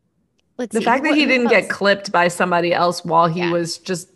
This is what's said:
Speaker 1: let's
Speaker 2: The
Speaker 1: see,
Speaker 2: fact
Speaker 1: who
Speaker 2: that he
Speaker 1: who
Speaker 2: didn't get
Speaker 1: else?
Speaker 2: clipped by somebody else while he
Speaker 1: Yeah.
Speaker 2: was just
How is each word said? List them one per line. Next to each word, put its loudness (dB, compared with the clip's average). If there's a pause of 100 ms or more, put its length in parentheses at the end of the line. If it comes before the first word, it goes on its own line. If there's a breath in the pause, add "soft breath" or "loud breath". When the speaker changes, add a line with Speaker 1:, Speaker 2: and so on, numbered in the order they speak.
(580)
Speaker 1:
let's -8
Speaker 2:
The -2
Speaker 1:
see, -4
Speaker 2:
fact 0
Speaker 1:
who 0
Speaker 2:
that 2
he 4
Speaker 1:
who 0
Speaker 2:
didn't 2
get 4
Speaker 1:
else? -8
Speaker 2:
clipped 0
by 2
somebody 0
else -2
while 2
he -4
Speaker 1:
Yeah. -2
Speaker 2:
was -4
just -8